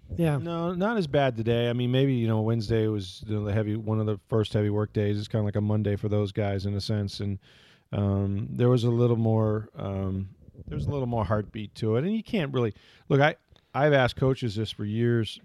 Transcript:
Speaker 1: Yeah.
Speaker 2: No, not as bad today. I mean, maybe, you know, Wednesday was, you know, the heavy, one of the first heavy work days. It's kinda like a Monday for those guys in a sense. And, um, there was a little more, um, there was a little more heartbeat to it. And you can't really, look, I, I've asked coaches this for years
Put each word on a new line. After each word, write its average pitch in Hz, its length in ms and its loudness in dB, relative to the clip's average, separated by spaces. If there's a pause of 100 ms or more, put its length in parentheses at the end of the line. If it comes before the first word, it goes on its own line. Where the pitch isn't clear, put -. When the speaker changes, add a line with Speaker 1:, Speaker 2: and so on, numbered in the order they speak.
(180)
Speaker 1:
Yeah. 156 200 2
Speaker 2:
No, 170 360 -4
not 202 240 0
as 185 100 0
bad 135 300 2
today. 117 320 2
I 120 40 0
mean, 123 180 0
maybe, 135 220 4
you 117 140 0
know, 110 140 2
Wednesday 110 460 2
was, 101 400 -4
you 107 80 -4
know, 104 100 -4
the 101 80 -2
heavy, 104 220 0
one 110 240 -2
of 107 60 0
the 107 120 -2 (100)
first 110 260 0
heavy 104 160 2
work 104 240 -2
days. 104 260 0
It's 104 80 -8
kinda 110 180 0
like 104 120 -2
a 104 40 0
Monday 104 360 0
for 110 120 -4
those 104 220 0
guys 101 340 -2
in 101 100 -4
a 98 60 -4
sense. 104 380 -4
And, 101 180 -4 (540)
um, 101 600 -2
there 123 180 2
was 123 160 4
a 123 40 2
little 120 280 2
more, 110 600 0
um, 95 520 -4 (380)
there - 100 -8
was 143 100 -4
a - 40 -2
little 135 160 -2
more 117 180 -2
heartbeat 107 500 -4
to 110 220 0
it. 139 80 0
And 202 100 -2
you 220 80 -4
can't 147 300 -4
really, 120 200 0 (360)
look, 139 120 6
I, 151 140 4 (400)
I've 143 180 4
asked 131 220 4
coaches 131 400 0
this 110 160 -4
for - 140 -10
years 113 580 0